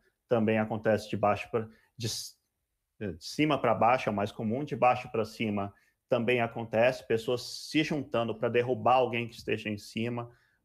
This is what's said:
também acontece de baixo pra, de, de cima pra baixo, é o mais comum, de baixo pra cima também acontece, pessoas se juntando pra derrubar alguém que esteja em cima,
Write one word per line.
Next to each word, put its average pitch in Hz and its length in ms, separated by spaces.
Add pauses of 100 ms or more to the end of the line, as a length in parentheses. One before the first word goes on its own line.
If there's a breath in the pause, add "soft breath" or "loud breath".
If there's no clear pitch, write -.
(280)
também 110 320
acontece 107 500
de 107 80
baixo 104 320
pra, 110 180 (300 soft breath)
de, 110 100
de - 1160
cima 147 340
pra 117 140
baixo, 113 360
é - 20
o 104 40
mais 101 160
comum, 117 320
de 147 120
baixo 127 360
pra 110 140
cima 104 480 (340)
também 123 320
acontece, 117 680
pessoas 120 340
se - 420
juntando 120 520
pra 120 120
derrubar 120 500
alguém 120 300
que 117 80
esteja 110 340
em 104 80
cima, 120 540 (340 soft breath)